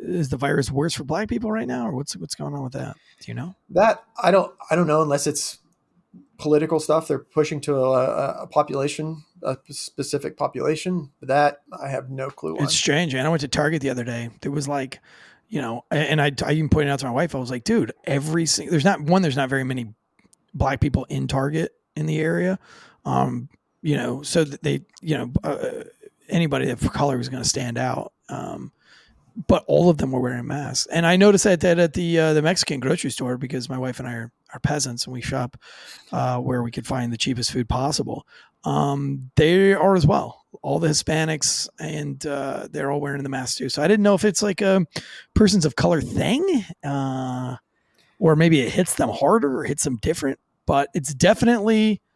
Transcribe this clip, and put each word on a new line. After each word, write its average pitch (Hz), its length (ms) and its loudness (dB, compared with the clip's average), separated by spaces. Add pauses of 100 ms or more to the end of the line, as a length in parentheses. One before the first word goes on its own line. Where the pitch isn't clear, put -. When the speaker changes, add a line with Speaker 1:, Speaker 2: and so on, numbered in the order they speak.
Speaker 1:
is 170 280 -2
the 139 80 -2
virus 139 340 0
worse 147 220 0
for 151 100 -8
black 160 240 -2
people 226 240 -4
right 226 160 -4
now, 247 200 -6
or 202 40 -4
what's, 139 240 -6
what's 165 200 -12
going 143 180 -10
on 143 100 -6
with 127 100 -8
that? 131 220 -8 (240)
Do - 120 -16
you - 40 -10
know? 151 200 -10 (160)
Speaker 2:
That, 208 320 4 (180)
I 180 100 4
don't, 190 220 4 (180)
I 160 40 2
don't 170 120 4
know, 151 140 4
unless 143 260 2
it's - 300 -4 (840)
political 156 400 2
stuff 156 300 0
they're 139 100 0
pushing 151 400 -2
to 143 160 -2
a, 131 140 2
a, 131 540 0
a - 40 -14
population, 147 760 -2 (200)
a 131 140 -4
p-, - 160 -20
specific - 640 -6
population. 151 720 -4 (100)
That 143 400 2 (160)
I 139 120 -8
have 131 200 -6
no 135 200 -8
clue 156 280 -8
on. - 60 0
Speaker 1:
It's 139 100 0
strange, 156 400 0
man. 131 120 -2
I 156 40 2
went 165 120 0
to 139 80 -6
Target 151 320 0
the 135 80 -2
other 123 160 -4
day. 117 240 -8 (120)
There 143 100 -6
was, 143 160 -4
like, 139 320 -6 (500)
you 143 120 -6
know, 117 300 -8
a-, - 60 0
and 151 240 2
I, 143 100 2 (140)
I - 80 0
even 156 160 0
pointed 147 220 2
out 139 80 -2
to 139 60 -6
my 127 60 -4
wife, 131 240 -2
I 135 40 -2
was 123 120 -6
like, 123 140 -8
"Dude, 208 260 2 (140)
every 156 400 0
sing-, 143 240 -2
there's 151 160 2
not, 180 160 4
one, 170 200 4
there's 151 140 0
not 135 140 0
very 135 160 0
many 123 280 -6 (600)
black 139 260 0
people 131 300 0
in 135 180 -4
Target 143 460 -2 (240)
in 151 80 -2
the 156 140 -2
area." 175 380 0 (460)
Um, 131 460 -2 (320)
you 147 160 0
know, 123 260 -4
so 160 220 2
that 139 180 -12
they, 139 220 -2 (160)
you 151 160 -2
know, 123 140 -6 (120)
uh, - 400 -6 (460)
anybody 139 400 2
of 120 100 -4 (140)
color 143 240 2
was 120 100 -4
gonna 127 160 -8
stand 120 340 -2
out. 123 360 -4 (160)
Um, - 420 -10 (760)
but 180 200 -4
all 151 220 4
of 160 100 4
them 139 120 -2
were 127 80 -2
wearing 123 280 -4
masks. 131 440 -6
And 165 140 0
I 170 100 4
noticed 196 300 6
that, 180 160 4
that 175 180 4
at 170 140 2
the, 170 260 0
uh, 156 140 4
the 151 80 4
Mexican 156 400 0
grocery 139 280 -2
store, 127 280 -6
because 127 320 -8
my 127 80 -6
wife 127 220 -6
and 127 80 -8
I 123 80 -8
are, 117 160 -10 (220)
are 131 60 -16
peasants 131 460 -2
and - 80 -12
we 123 80 -8
shop, 127 340 -4 (560)
uh, 127 280 0
where 127 220 -2
we 117 100 -4
could - 140 -8
find 123 280 -4
the 110 40 -8
cheapest 123 360 -2
food 123 160 -2
possible. 139 580 -2 (380)
Um, 143 720 -2
they 190 360 6
are 190 220 6
as 165 100 4
well. 151 380 2 (180)
All 143 180 -2
the 165 100 2
Hispanics, 156 800 -2 (100)
and, 147 460 -8
uh, 139 440 -6
they're 143 220 -4
all 147 80 -2
wearing 143 240 -6
the 139 60 -6
mask 131 300 -6
too. 131 100 -6
So 143 120 -4
I 151 60 2
didn't 208 160 6
know 202 120 6
if 185 100 2
it's, 208 180 2
like, 202 180 -2
a 190 240 4 (500)
persons 202 280 6
of 151 140 0
color 170 240 4
thing, 262 640 0 (180)
uh, 131 720 -4 (640)
or 160 180 6
maybe 160 240 6
it 117 140 0
hits - 220 2
them 131 140 0
harder 147 500 2
or 151 40 -4
hits - 220 -2
them 127 160 -2
different, 175 360 -2 (280)
but 143 280 2
it's 143 200 -4
definitely, 214 880 4 (140)